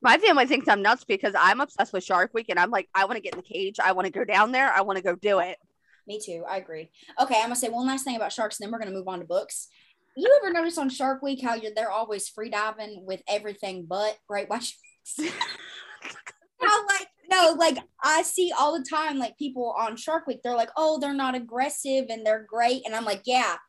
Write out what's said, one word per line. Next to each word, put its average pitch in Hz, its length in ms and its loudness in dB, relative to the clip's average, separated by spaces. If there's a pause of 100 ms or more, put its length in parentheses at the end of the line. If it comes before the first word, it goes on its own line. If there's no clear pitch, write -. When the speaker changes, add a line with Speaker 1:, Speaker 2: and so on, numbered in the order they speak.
Speaker 1:
My 240 160 8
family 330 260 6
thinks 285 220 0
I'm 202 160 4
nuts 226 200 4
because 196 320 -2
I'm 190 260 6
obsessed - 320 -2
with 185 100 -4
Shark 185 320 2
Week, 226 140 -4
and 175 100 0
I'm 180 100 4
like, 202 240 -2
"I 196 120 4
wanna 220 160 -4
get 180 120 -10
in 180 60 -10
the 180 80 -14
cage. 196 360 -6
I 185 100 4
wanna 185 180 -2
go 190 120 -4
down 208 280 4
there. 262 200 2
I 190 100 2
wanna 196 200 -2
go 180 140 0
do 196 240 2
it." 180 180 -4 (480)
Speaker 2:
Me 208 180 -10
too. 170 240 -10
I 175 100 -6
agree. 165 340 -14 (280)
Okay, 262 180 2
I'm 220 60 2
gonna 240 120 -4
say 240 140 -2
one 240 180 -4
last 269 160 -2
thing 254 140 -6
about 208 160 -4
sharks, 220 260 -4
and 202 80 -10
then 220 40 -8
we're 226 80 -8
gonna 208 160 -10
move 185 120 -10
on 185 120 -8
to 180 60 -12
books. 180 420 -4 (480)
You 508 280 8
ever 370 100 -2
notice 339 240 0
on 277 120 -2
Shark 262 340 -2
Week 277 180 -4
how 240 140 -2
you're, 214 200 -8
they're 220 160 -2
always 214 380 -4
free 220 220 -12
diving 214 560 -6
with 190 200 -8
everything 202 600 -6
but 208 280 -4 (120)
great 202 220 -6
white 240 140 -4
sharks? - 720 -10
<laughs> - 80 -6 (1200)
How, 415 240 4 (440)
no, 349 280 6
like, 320 200 4 (240)
I 311 200 4
see 349 360 0
all 294 200 2
the 262 120 -6
time, 302 300 -2
like, 233 180 -6
people 254 400 -6
on 220 200 -2
Shark 320 300 -4
Week, 226 160 -6
they're 240 120 -2
like, 226 220 0
"Oh, 311 220 2
they're 285 140 -2
not 269 220 -2
aggressive 262 760 -2
and 226 160 -6
they're 214 220 2
great." 240 380 0
And 220 100 -6
I'm 233 80 -4
like, 214 220 -4
"Yeah, 240 300 2 (140)